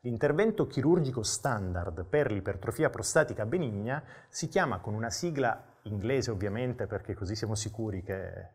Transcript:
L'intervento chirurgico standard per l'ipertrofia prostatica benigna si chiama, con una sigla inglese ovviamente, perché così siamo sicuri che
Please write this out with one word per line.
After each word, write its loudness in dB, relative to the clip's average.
L'intervento 2
chirurgico 4
standard -2
per 2
l'ipertrofia 0
prostatica 2
benigna -2
si -6
chiama, 2
con -4
una -2
sigla 0
inglese 0
ovviamente, -2
perché -4
così -4
siamo -2
sicuri -4
che -8